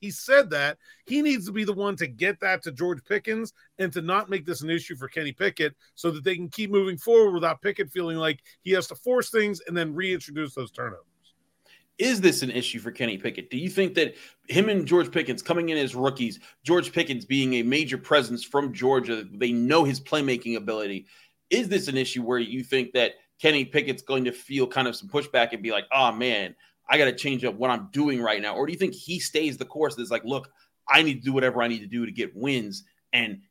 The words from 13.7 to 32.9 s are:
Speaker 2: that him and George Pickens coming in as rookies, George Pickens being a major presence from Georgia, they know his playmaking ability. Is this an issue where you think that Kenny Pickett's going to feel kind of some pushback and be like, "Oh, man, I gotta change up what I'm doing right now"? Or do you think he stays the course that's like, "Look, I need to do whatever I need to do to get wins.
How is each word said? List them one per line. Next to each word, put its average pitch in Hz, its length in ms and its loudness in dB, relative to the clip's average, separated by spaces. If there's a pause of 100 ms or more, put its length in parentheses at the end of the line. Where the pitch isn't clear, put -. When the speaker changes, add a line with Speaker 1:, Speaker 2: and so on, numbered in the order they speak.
Speaker 2:
that 151 220 0 (320)
him 196 220 4
and 180 180 0
George 170 240 4
Pickens 131 300 -2
coming 170 260 0
in 160 80 -2
as 135 180 -2
rookies, 127 460 -2 (240)
George 170 260 2
Pickens 139 360 -2
being 131 280 0
a 120 80 2
major 131 360 0
presence 120 440 2
from 139 300 0
Georgia, 113 580 0
they 120 220 -2
know 131 320 4
his 135 160 0
playmaking 131 560 -2
ability. 101 500 -6 (440)
Is 220 180 2
this 175 200 0
an 131 100 0
issue 127 240 -2
where 120 160 0
you 120 260 -4
think 127 300 0
that 120 220 2 (220)
Kenny 147 280 4
Pickett's 143 360 -2
going 131 220 0
to 123 80 0
feel 135 340 0
kind 127 220 0
of 117 80 -4
some 98 140 -16
pushback 139 420 2
and 107 100 -8
be 113 80 -4
like, 101 220 -2
"Oh, 131 180 6
man, 110 460 -2 (320)
I 131 80 6
gotta 139 160 6
change 127 320 -4
up 107 120 -2
what 127 140 0
I'm 107 220 -2
doing 139 300 0
right 107 180 0
now"? 104 160 -4
Or 139 100 0
do 160 60 -6
you 175 60 -8
think 190 160 0
he 175 260 -8
stays 151 380 -2
the 131 80 -8
course 147 280 -2
that's 117 160 -8
like, 113 140 -2
"Look, 131 260 -6 (380)
I 143 140 8
need 143 180 0
to 117 60 -14
do 135 60 0
whatever 127 300 2
I 117 60 2
need 117 120 -4
to 104 60 -12
do 117 200 -4
to 104 40 -8
get 101 240 -6
wins. 110 500 -4 (280)